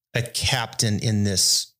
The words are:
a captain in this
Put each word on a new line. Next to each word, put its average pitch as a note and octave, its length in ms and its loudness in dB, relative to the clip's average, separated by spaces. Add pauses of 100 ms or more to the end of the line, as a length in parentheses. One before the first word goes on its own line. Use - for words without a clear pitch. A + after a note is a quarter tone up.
(120)
a A#2+ 100 0
captain A2+ 760 -2
in G#2+ 240 0
this - 580 0